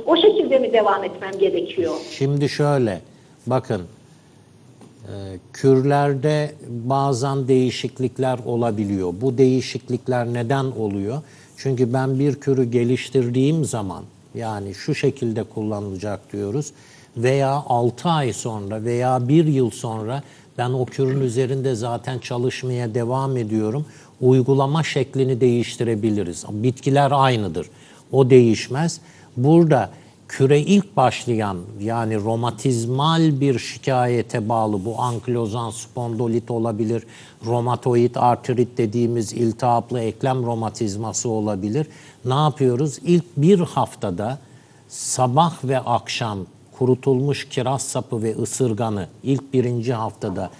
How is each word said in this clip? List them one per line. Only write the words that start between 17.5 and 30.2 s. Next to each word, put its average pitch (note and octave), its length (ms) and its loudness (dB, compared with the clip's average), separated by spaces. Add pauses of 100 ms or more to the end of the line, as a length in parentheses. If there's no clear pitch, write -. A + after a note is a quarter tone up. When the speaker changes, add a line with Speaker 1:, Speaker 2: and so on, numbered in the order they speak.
Speaker 2:
altı A#2+ 420 0
ay D3 240 0
sonra G#2+ 500 -6
veya B2 440 0
bir D#3 180 6
yıl C3 260 2
sonra A2+ 520 -8 (340)
ben B2 120 -2
o B2+ 160 -2
kürün C3+ 360 -2
üzerinde B2+ 540 -2
zaten A#2+ 440 -6
çalışmaya B2 760 -4
devam B2+ 440 -2
ediyorum. A2 480 -2 (360)
Uygulama C3+ 600 4
şeklini C3 580 0
değiştirebiliriz. A2 1080 0
Bitkiler C3 640 2
aynıdır. A2 560 0 (420)
O B2+ 180 6
değişmez. B2+ 720 4 (360)
Burada D3 520 4 (380)